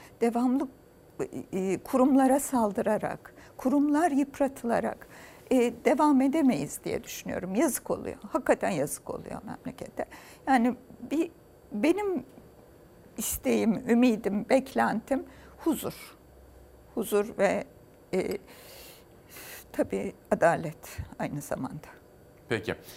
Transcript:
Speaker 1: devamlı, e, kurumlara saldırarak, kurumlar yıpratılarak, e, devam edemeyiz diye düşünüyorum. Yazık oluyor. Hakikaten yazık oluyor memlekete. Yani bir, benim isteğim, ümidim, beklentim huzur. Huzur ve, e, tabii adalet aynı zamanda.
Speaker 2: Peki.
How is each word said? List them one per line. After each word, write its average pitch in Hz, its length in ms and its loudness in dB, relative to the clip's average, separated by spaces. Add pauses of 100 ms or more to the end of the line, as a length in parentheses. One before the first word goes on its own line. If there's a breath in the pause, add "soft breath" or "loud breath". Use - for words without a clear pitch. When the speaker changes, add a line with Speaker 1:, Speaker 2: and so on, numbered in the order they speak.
(220 soft breath)
Speaker 1:
devamlı, 247 460 2 (840)
e, 190 300 0
kurumlara 262 560 6
saldırarak, 220 920 -2 (240 soft breath)
kurumlar 294 540 2
yıpratılarak, 269 960 -2 (440 soft breath)
e, 240 220 4 (120)
devam 294 360 6
edemeyiz 262 640 2
diye - 180 -4
düşünüyorum. - 520 -8
Yazık 285 360 0
oluyor. - 260 -6 (140)
Hakikaten 214 380 0
yazık 151 400 -4
oluyor - 360 -10
memlekete. - 600 -10 (420 soft breath)
Yani 247 280 4 (360)
bir, 330 200 -2 (400)
benim 339 520 0 (960)
isteğim, 226 720 0
ümidim, 220 600 2
beklentim 240 720 0 (340 soft breath)
huzur. - 360 -4 (1040)
Huzur 208 420 -2
ve, 190 260 2 (500)
e, - 240 -2 (1300 loud breath)
tabii 196 420 -4 (180)
adalet 165 680 0 (220)
aynı 147 220 -6
zamanda. - 460 -8 (640)
Speaker 2:
Peki. 110 260 -4 (220 soft breath)